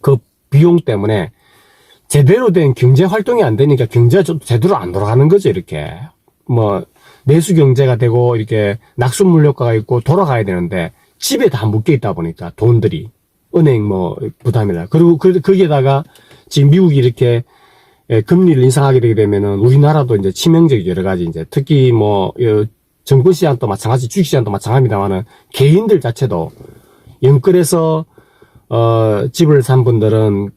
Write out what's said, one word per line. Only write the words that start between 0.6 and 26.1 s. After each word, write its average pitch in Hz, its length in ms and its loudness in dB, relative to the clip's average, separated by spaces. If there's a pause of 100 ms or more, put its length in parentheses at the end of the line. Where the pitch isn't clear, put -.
때문에 104 520 -2 (760)
제대로 185 440 2
된 156 200 2
경제 131 320 2
활동이 220 380 -2
안 113 140 0
되니까 131 280 2
경제가 120 380 2
좀 165 180 -4
제대로 127 360 -2
안 90 160 -8
돌아가는 110 360 0
거죠. 185 220 2
이렇게 78 420 -8 (540)
뭐 104 360 -2 (420)
내수 160 300 2
경제가 135 420 2
되고 120 400 0
이렇게 107 420 -4 (180)
낙수 127 300 0
물효과가 147 480 2
있고 113 260 -2
돌아가야 143 440 -2
되는데 90 480 -6 (300)
집에 247 260 -2
다 110 180 -4
묶여 107 260 -2
있다 113 220 -4
보니까 82 420 -10
돈들이 113 520 -2 (460)
은행 139 300 0
뭐 92 320 -4 (260)
부담이라, 101 440 -4
그리고 165 320 2
그, 185 220 0
거기에다가 147 600 0 (460)
지금 143 220 2
미국이 170 260 4
이렇게, 120 480 0 (680)
예, 113 120 0
금리를 170 380 2
인상하게 131 380 2
되게 113 160 0
되면은 101 460 0
우리나라도 135 560 2
이제 95 160 -2
치명적인 160 560 2
여러 90 160 -4
가지 92 200 -4
이제 80 240 -8
특히 135 440 0
뭐, 104 360 0
어, 107 360 -2 (400)
정권 139 280 2
시장도 143 360 -2
마찬가지, 117 400 -4
주식 190 160 -2
시장도 123 260 -2
마찬가지입니다만은 101 720 -2 (300)
개인들 180 480 2
자체도 104 500 -4 (720)